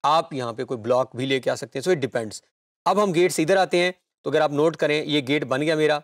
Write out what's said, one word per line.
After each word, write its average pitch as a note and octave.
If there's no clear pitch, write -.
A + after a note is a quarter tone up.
आप D#3+
यहाँ B2
पे B2+
कोई B2
ब्लॉक B2
भी B2+
लेके C3+
आ B2+
सकते C3+
हैं। C3
so F3+
it C3+
depends। A2+
अब F#3+
हम G3+
गेट F3
से E3+
इधर E3+
आते F3+
हैं, F3+
तो D#3
अगर D3+
आप D3+
नोट D3+
करें D3+
ये D3
गेट C#3+
बन C3
गया D#3+
मेरा। D3+